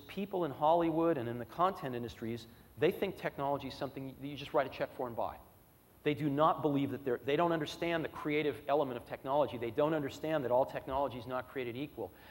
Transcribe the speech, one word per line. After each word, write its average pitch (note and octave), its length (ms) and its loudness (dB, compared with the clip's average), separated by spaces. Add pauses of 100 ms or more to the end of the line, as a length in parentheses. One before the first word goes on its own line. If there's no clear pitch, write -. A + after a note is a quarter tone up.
people F#3+ 380 -4
in C#3 80 -2
Hollywood E3 640 4
and A#2 100 -2
in A#2+ 120 -4
the A#2 60 -8
content E3+ 500 0
industries, A#2 500 -6 (320)
they D3+ 140 6
think - 260 -4
technology C#3+ 480 -2
is B2+ 80 -8
something C3+ 460 -8
that C#3 80 -8
you C#3+ 80 -8
just C3+ 180 -8
write C#3 140 4
a - 20 -8
check - 260 -6
for B2 120 -4
and A#2 80 -8
buy. G2+ 180 -2 (680)
They D3+ 80 4
do D3 160 0
not D#3 320 4
believe C#3 300 2
that A#2+ 120 -6
they're, A#2+ 220 0
they C#3 100 2
don't E3+ 160 4
understand E3 540 0
the - 60 -4
creative D3+ 460 0 (120)
element C#3 300 2
of - 100 -12
technology. C3+ 480 0
They A#2 140 -2
don't D3 240 2
understand D3+ 500 -2
that A#2 60 -2
all B2+ 160 6
technology C3+ 500 -4
is B2 100 -10
not B2+ 240 -4
created A#2+ 260 -6
equal. B2+ 360 -8 (180)